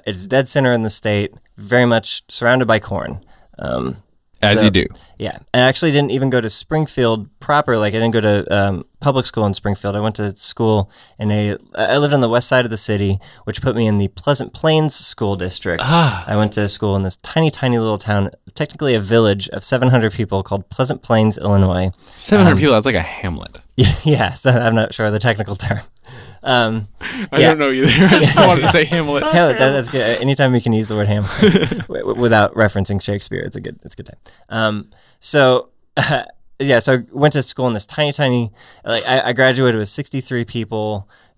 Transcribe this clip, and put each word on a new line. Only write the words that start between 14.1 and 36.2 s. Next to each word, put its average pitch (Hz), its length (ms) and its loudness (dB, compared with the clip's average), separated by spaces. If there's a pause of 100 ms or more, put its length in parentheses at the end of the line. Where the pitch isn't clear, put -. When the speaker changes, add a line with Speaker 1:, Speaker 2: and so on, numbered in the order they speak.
Speaker 1:
Plains 156 420 0
School - 400 -4
District. 90 500 -4
Speaker 3:
Ah. 135 420 0
Speaker 1:
I 107 100 -2
went 107 160 0
to 104 160 -2
school 101 260 -2
in 98 80 -2
this 92 140 -6
tiny, 160 340 -2
tiny 123 280 -2
little 110 180 -2
town, 101 340 -2 (220)
technically 139 420 -2
a 107 60 0
village 101 480 2
of 101 140 -10
seven 127 260 2
hundred 113 240 2
people 98 300 -4
called 98 260 -6
Pleasant - 320 -4
Plains, 110 360 2
Illinois. 92 540 2 (240)
Speaker 2:
Seven 202 300 4
hundred 151 100 6
Speaker 1:
Um, - 40 2
Speaker 2:
people, 143 160 4
that's 107 100 2
like 135 100 0
a 82 60 0
hamlet. - 640 -10
Speaker 1:
<laughs> - 120 -20
Yeah, 110 280 4
yeah, 131 320 0
so - 160 0
I'm 117 240 2
not 110 180 0
sure 107 160 -2
the 107 80 0
technical 104 380 -2
term. - 240 -4 (640)
Um, 113 440 0 (140)
Speaker 2:
I 208 380 -4
Speaker 1:
yeah. - 100 6
Speaker 2:
don't 160 100 2
know 143 120 0
either. 131 160 2
<laughs> 127 40 4 (140)
I 170 140 6
just 143 180 2
Speaker 1:
Yeah. 214 100 8
Speaker 2:
wanted 170 140 4
to 151 100 4
say 160 140 4
hamlet. 151 380 -2
Speaker 1:
<laughs> 311 100 -2
Hell, 170 160 4
that, 127 80 0
that's 131 320 2
good. 120 320 -2
Anytime 135 320 2
you 120 80 2
can 113 120 0
use 110 160 0
the 107 60 -4
word 104 120 0
hamlet 104 240 0
Speaker 2:
<laughs> - 100 -8
Speaker 1:
w-, 202 380 4 (220)
w-, - 180 -4
without 110 340 4
referencing 101 480 0
Shakespeare, 101 400 -6
it's 82 140 -10
a 98 60 -12
good, - 220 -14
it's - 100 -20
a - 40 -20
good - 100 -16
time. - 100 -20 (320)
Um, 107 400 -2 (300)
so, 131 500 2 (140)
<laughs> - 140 -16
uh, 135 240 -2 (380)